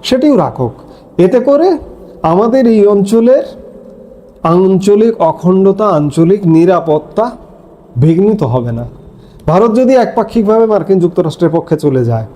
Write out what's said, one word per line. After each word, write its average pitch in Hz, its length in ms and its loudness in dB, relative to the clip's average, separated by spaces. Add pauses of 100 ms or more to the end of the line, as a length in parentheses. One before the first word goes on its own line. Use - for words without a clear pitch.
সেটিও 262 340 0
রাখুক। 127 360 -4 (440)
এতে 185 220 2
করে 285 280 0 (560)
আমাদের 220 440 0
এই 220 200 2
অঞ্চলের 226 560 2 (1000)
আঞ্চলিক 190 800 2
অখণ্ডতা, 190 680 0
আঞ্চলিক 165 580 0
নিরাপত্তা 165 800 0 (720)
বিঘ্নিত 165 460 2
হবে 120 280 -4
না। 117 140 -8 (600)
ভারত 196 260 2
যদি 254 220 2
একপাক্ষিকভাবে 226 680 0
মার্কিন 190 340 0
যুক্তরাষ্ট্রের 170 520 -2
পক্ষে 165 260 -2
চলে 131 280 -2
যায় 113 300 -4